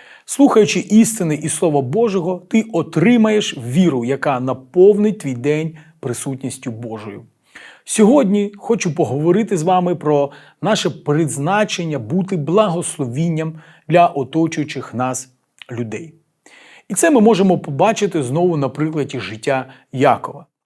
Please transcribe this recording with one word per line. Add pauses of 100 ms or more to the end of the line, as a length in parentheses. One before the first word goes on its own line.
(240)
Слухаючи
істини
і
Слова
Божого,
ти (100)
отримаєш
віру,
яка
наповнить
твій
день (240)
присутністю
Божою. (640)
Сьогодні
хочу
поговорити
з
вами
про (320)
наше
призначення
бути
благословінням (280)
для
оточуючих
нас (400)
людей. (760)
І
це
ми
можемо
побачити
знову
на
прикладі
життя (260)
Якова. (200)